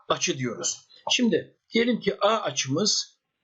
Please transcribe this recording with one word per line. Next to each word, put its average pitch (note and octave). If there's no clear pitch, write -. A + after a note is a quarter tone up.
açı D3+
diyoruz. G#2+
Şimdi G3+
diyelim A#3
ki -
A G#3+
açımız C#3+